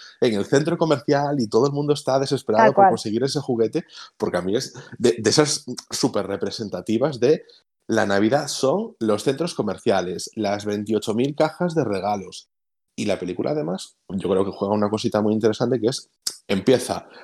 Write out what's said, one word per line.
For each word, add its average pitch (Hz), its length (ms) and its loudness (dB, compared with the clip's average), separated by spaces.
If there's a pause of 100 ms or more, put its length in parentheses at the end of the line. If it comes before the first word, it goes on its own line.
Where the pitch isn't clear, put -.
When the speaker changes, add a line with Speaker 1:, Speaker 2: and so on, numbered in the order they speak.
(220)
Speaker 1:
en 117 140 4
el 98 100 0
centro 160 320 2
comercial 143 600 0
y 113 120 -2
todo 120 180 4
el 139 60 0
mundo 147 180 -2
está 135 260 0
desesperado 135 460 2
Speaker 2:
Tal 214 100 6
Speaker 1:
por - 100 6
Speaker 2:
cual. 95 80 8
Speaker 1:
conseguir 113 340 -2
ese 143 160 -2
juguete, 117 420 0 (340)
porque 95 200 -2
a 87 40 -2
mí 95 140 -2
es 135 180 -4 (240)
de, 117 220 4
de 107 100 2
esas 147 360 2 (240)
súper 107 380 -2
representativas 110 920 -2
de 147 240 2 (440)
la 110 180 2
Navidad 110 420 2
son 190 520 -2
los 107 240 0
centros 139 320 -2
comerciales, 92 800 -2
las 104 280 -2
veintiocho 104 500 -2
mil 139 220 0
cajas 160 400 -2
de 151 80 0
regalos. 98 640 -4 (480)
Y 117 100 -4
la 98 120 0
película, 90 340 -4
además, 156 440 -6 (140)
yo 180 200 -4
creo 95 160 2
que 95 60 -6
juega 101 240 -2
una 104 140 2
cosita 107 320 0
muy 107 120 2
interesante 117 460 0
que 107 80 0
es, - 220 -4 (380)
empieza 101 600 0 (160)